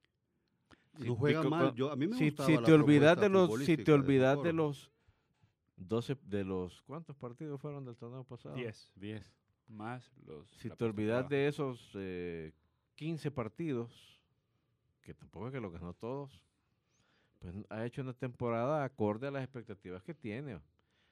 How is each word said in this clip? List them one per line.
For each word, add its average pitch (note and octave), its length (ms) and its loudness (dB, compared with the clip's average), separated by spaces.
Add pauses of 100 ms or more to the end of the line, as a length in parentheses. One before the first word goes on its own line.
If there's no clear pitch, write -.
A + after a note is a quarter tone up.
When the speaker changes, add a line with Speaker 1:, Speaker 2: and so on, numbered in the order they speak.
(960)
Speaker 1:
No D3+ 40 -16
Speaker 2:
Si A#2 160 -8
Speaker 1:
juega D3 240 2
Speaker 2:
Vico-, D3+ 100 2
Speaker 1:
mal, D#3 180 2
Speaker 2:
con-, A#2+ 100 -4
Speaker 1:
yo, C3 140 0
a D3 40 -6
mí C#3 120 0
me A#3 100 -4
Speaker 2:
si, D#3+ 80 4
Speaker 1:
gustaba D3 240 0
Speaker 2:
si D#3 80 6
Speaker 1:
la A#2+ 60 -2
Speaker 2:
te D#3+ 100 8
olvidas D3 420 8
Speaker 1:
propuesta - 60 0
Speaker 2:
de G3+ 80 4
los, F#3+ 140 6
si F3 40 6
te B2+ 80 0
Speaker 1:
futbolística C#3+ 360 2
de D3 60 10
Speaker 2:
olvidas C3+ 340 6
de C#3 40 4 (160)
Speaker 1:
Jocoro. - 20 0
Speaker 2:
los D3+ 380 -2 (840)
doce, A2+ 460 -4
de G2+ 200 -4
los, F#2 380 -6
¿cuántos D3 340 -16
partidos C3+ 460 -12
fueron C#3+ 240 -12
del A#2+ 100 -14
torneo B2 300 -14
pasado? C#3+ 300 -16
Speaker 3:
Diez. A#2+ 400 -10
Speaker 4:
Diez. G#2 380 -12 (360)
Speaker 3:
Más A2+ 420 -12 (140)
los, D2+ 320 -18
Speaker 2:
Si - 100 -12
Speaker 3:
la A2 80 -10
Speaker 2:
te - 80 -2
olvidas A2 400 0
Speaker 3:
postemporada. C3+ 60 -10
Speaker 2:
de C#3 180 2
esos, C#3 480 -6
eh, F2 560 -8 (440)
quince D3+ 360 -6
partidos, A#2+ 880 -6 (800)
que E2 120 -18
tampoco F2+ 340 -14
es C3 60 -10
que C3+ 80 -8
lo G2 100 -8
ganó E2+ 220 -12
todos, C3+ 480 -10 (1000)
pues F2+ 160 -14 (140)
ha A2 160 -6
hecho B2+ 160 -8
una B2+ 120 -8
temporada B2 720 -2
acorde A2 440 -2
a C#3 40 -6
las C#3 120 -6
expectativas F#2+ 600 -12
que E3+ 100 -12
tiene. D3+ 460 -10 (520)